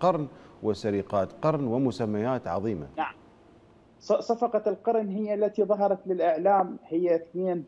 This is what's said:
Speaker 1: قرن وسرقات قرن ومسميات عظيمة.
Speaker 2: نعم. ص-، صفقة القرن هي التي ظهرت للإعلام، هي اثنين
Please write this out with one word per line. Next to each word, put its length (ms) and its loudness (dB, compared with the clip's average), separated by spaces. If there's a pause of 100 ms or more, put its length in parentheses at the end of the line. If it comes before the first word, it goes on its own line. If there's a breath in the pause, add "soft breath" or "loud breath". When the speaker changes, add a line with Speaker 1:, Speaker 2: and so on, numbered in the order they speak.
Speaker 1:
قرن 280 2 (340 loud breath)
وسرقات 720 0
قرن 320 -2
ومسميات 840 -2
عظيمة. 380 -4 (120)
Speaker 2:
نعم. 160 -4 (840)
ص-، 120 0
صفقة 580 0
القرن 380 0
هي 260 -2
التي 300 2
ظهرت 420 0
للإعلام، 680 2 (120)
هي 260 2
اثنين 540 -2